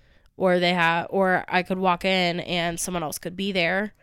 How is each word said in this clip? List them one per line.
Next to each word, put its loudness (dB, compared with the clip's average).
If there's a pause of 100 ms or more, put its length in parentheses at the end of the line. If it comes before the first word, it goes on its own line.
(380)
Or 2
they 2
have, 2
or 2
I 2
could -4
walk 0
in 0
and -4
someone -4
else -6
could -10
be -4
there. 0